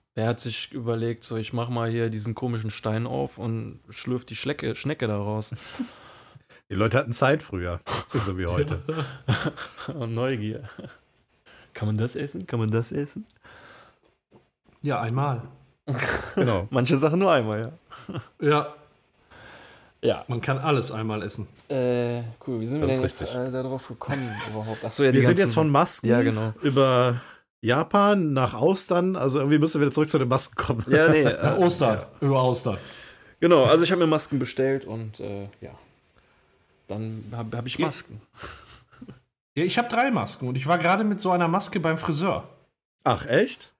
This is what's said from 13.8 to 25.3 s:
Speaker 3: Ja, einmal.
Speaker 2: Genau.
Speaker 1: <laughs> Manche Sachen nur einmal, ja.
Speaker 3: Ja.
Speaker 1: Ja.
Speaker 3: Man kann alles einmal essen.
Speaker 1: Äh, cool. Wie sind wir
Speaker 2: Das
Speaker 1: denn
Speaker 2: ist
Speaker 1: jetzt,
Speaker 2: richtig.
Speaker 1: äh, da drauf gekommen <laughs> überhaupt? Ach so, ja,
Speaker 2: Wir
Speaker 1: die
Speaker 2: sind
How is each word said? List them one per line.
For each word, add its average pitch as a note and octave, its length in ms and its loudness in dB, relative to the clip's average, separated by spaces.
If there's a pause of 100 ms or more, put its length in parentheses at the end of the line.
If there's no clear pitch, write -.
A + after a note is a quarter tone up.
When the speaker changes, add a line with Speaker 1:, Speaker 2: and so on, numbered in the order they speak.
Speaker 3:
Ja, C3+ 180 -2
einmal. A#2+ 420 -2 (920)
Speaker 2:
Genau. G#2+ 320 2
Speaker 1:
<laughs> - 40 -16
Manche C3 260 2
Sachen D3+ 220 2
nur F#3+ 140 4
einmal, A2 400 0 (380)
ja. F3 100 -8 (200)
Speaker 3:
Ja. D3 340 2 (1300)
Speaker 1:
Ja. A2+ 260 0
Speaker 3:
Man A#2+ 120 -4
kann C3+ 180 -2
alles C3+ 340 0
einmal A2 300 -4
essen. G#2 260 -8 (200)
Speaker 1:
Äh, B2 500 0 (280)
cool. B2 140 -4
Wie A2+ 60 -4
sind C#3 140 -4
wir D3 60 0
Speaker 2:
Das C3 100 2
Speaker 1:
denn B2+ 100 0
Speaker 2:
ist - 140 -8
Speaker 1:
jetzt, - 20 -8 (120)
Speaker 2:
richtig. B2+ 140 -4
Speaker 1:
äh, - 20 -6
da B2+ 120 -4
drauf C3 260 -8
gekommen C3 400 -6 (140)
<laughs> G#2+ 80 -10
überhaupt? G#2+ 360 -6
Ach A2+ 60 -8
so, - 100 -2
ja, C3+ 60 6
Speaker 2:
Wir B2+ 40 6
Speaker 1:
die C3 100 6
Speaker 2:
sind A#2+ 80 8